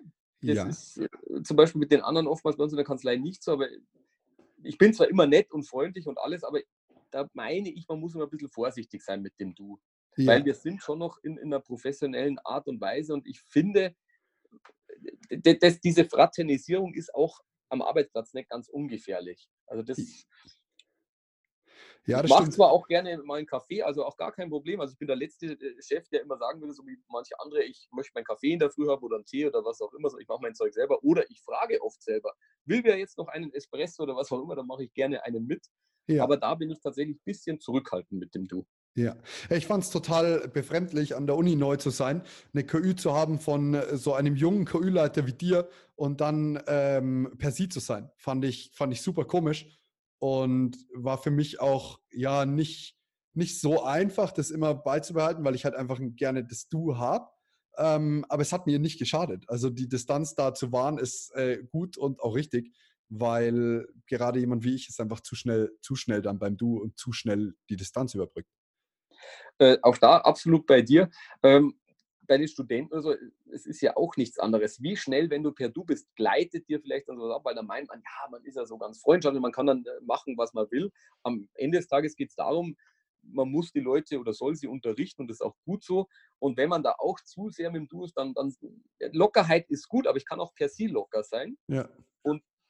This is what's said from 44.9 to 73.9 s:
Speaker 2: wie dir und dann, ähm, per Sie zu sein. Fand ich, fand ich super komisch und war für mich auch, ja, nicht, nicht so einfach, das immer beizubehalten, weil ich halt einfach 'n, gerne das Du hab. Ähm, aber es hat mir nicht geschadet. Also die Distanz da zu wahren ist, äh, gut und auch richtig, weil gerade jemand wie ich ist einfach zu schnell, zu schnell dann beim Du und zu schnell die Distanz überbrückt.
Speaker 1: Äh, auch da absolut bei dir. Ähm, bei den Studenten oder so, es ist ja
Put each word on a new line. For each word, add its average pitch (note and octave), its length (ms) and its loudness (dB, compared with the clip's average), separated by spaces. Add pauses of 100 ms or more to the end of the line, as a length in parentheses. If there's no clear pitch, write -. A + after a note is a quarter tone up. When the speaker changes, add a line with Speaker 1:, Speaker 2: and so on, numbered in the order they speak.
Speaker 2:
wie B2 60 -4
dir F3 340 2 (280)
und C#3+ 260 -2
dann, D3+ 460 0
ähm, C3+ 720 2
per C#3+ 140 -2
Sie F#3 160 -2
zu - 140 -8
sein. A2+ 340 -6
Fand C3+ 300 -4
ich, - 280 -6
fand C3+ 200 -2
ich - 80 -8
super E3 240 -2
komisch D#3 520 -2 (420)
und C3 580 0 (160)
war B2+ 240 -4
für D3+ 140 -2
mich D3 280 0
auch, C3+ 400 0 (100)
ja, C3+ 360 0
nicht, D3+ 520 -4 (360)
nicht F3 260 -2
so D#3 240 2
einfach, F3+ 480 0
das - 180 -4
immer D#3 240 0
beizubehalten, D#3 720 -2
weil C3 120 2
ich B2+ 100 -8
halt C#3 100 0
einfach B2+ 240 -6
'n, B2 160 -8
gerne C3 300 -2
das A#2+ 240 -16
Du D#3+ 280 -2
hab. C#3+ 380 -4 (420)
Ähm, D3+ 520 2
aber D3 140 0
es C#3+ 100 -2
hat F3+ 120 -6
mir C#3+ 140 2
nicht D#3 180 -2
geschadet. D#3 520 -4
Also B2 200 -2
die B2+ 200 -6
Distanz C#3+ 460 -2
da C3+ 180 0
zu B2+ 180 -6
wahren C3 280 0
ist, - 360 -8
äh, B2+ 340 -2
gut F3+ 280 -6
und C#3 240 -4
auch A2+ 140 -2
richtig, B2 380 -2 (360)
weil A#2 800 0 (200)
gerade B2 320 0
jemand B2 240 0
wie B2+ 120 2
ich B2+ 120 -10
ist - 140 -2
einfach A2 180 -4
zu - 160 -12
schnell, A2+ 360 0 (100)
zu - 140 -6
schnell A2 260 0
dann G2+ 180 -2
beim G2+ 160 -2
Du A#2 220 0
und G#2+ 200 -8
zu - 140 -10
schnell G#2 440 -2 (140)
die G#2 60 -2
Distanz A#2+ 400 -6
überbrückt. F2+ 320 -6 (1120)
Speaker 1:
Äh, C3 220 10
auch C#3+ 160 8
da C#3+ 200 10
absolut - 480 4
bei C3 160 10
dir. D#3 280 8 (340)
Ähm, C#3 360 10 (480)
bei C3+ 100 6
den D3+ 100 0
Studenten C#3 460 -4
oder D#3 100 -4
so, D3 120 0 (360)
es - 160 -14
ist - 140 -8
ja C3 160 2